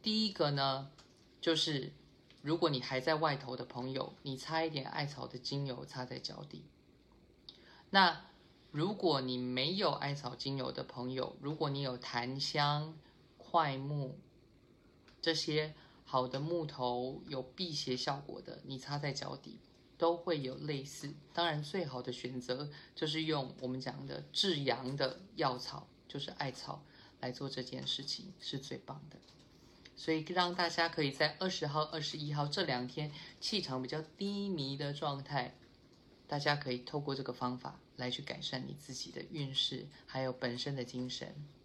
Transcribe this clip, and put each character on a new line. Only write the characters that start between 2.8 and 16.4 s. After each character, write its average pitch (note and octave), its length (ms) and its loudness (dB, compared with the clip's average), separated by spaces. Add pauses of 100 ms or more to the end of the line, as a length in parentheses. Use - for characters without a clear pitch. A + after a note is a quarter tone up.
还 C3 200 0
在 D#3 160 4
外 D3+ 200 4
头 B2+ 200 -4
的 - 80 -6
朋 B2+ 260 -4
友， - 320 -2
你 C3+ 140 -4
擦 D#3+ 280 0
一 D#3+ 60 0
点 C#3 180 -2
艾 - 160 -2
草 C3 220 -6
的 B2+ 100 -10
精 C#3 300 -2
油 C3 180 -4
擦 B2+ 200 -6
在 C3 160 -6
脚 - 280 -8
底。 - 140 -12 (1300)
那 F#3 340 8 (460)
如 F3 240 2
果 D3+ 260 6
你 B2+ 160 0
没 B2+ 380 2
有 F#3+ 160 4
艾 C#3+ 240 0
草 A#2+ 220 -4
精 C#3 200 -2
油 C3 140 0
的 - 140 -6
朋 B2+ 280 -4
友， - 280 -2
如 D3 160 -2
果 D#3 120 2
你 C#3 140 0
有 B2+ 160 -2
檀 B2+ 400 -2
香、 D3 580 2 (420)
桧 D3+ 380 4
木 C#3 420 -2 (1000)
这 D#3+ 140 4
些 D#3 400 2 (300)
好 B2+ 240 2
的 C3 100 -2
木 E3 260 0